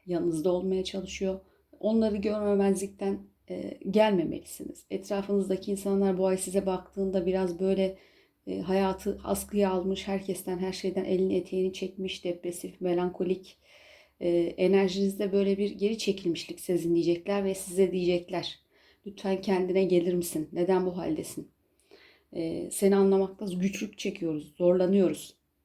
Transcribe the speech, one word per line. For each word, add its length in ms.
yanınızda 460
olmaya 320
çalışıyor. 560
Onları 380
görmemezlikten, 1160
e, 280
gelmemelisiniz. 1000
Etrafınızdaki 840
insanlar 460
bu 100
ay 100
size 280
baktığında 600
biraz 340
böyle, 380
e, 120
hayatı 640
askıya 480
almış, 360
herkesten, 500
her 160
şeyden 320
elini 300
eteğini 380
çekmiş, 500
depresif, 580
melankolik, 760
e, 100
enerjinizde 920
böyle 260
bir 140
geri 260
çekilmişlik 640
sezinleyecekler 840
ve 120
size 360
diyecekler, 680
"Lütfen 360
kendine 420
gelir 300
misin? 400
Neden 320
bu 120
haldesin? 540
E, 380
seni 240
anlamakta 500
güçlük 520
çekiyoruz, 600
zorlanıyoruz." 800